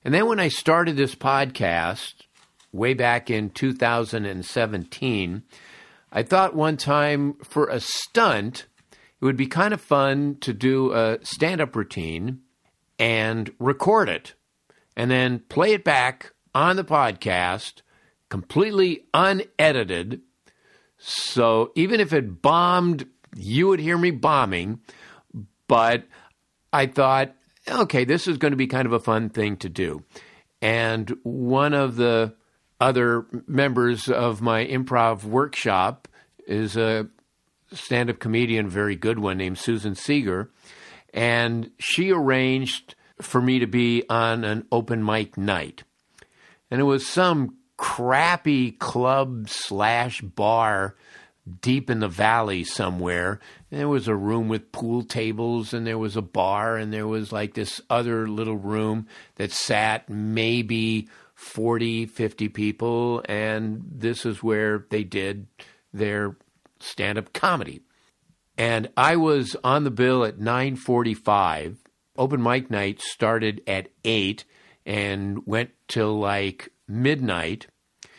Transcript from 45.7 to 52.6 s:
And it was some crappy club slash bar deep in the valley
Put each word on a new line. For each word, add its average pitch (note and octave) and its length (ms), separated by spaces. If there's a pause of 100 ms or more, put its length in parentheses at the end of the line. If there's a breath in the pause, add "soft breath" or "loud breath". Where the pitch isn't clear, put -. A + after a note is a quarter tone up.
And B2+ 100
it C#3 40
was C3+ 220
some E3+ 480 (220)
crappy C3+ 920
club B2+ 760
slash A2+ 760
bar G#2 720 (680 loud breath)
deep C3 280
in A2+ 100
the G#2+ 80
valley G#2 560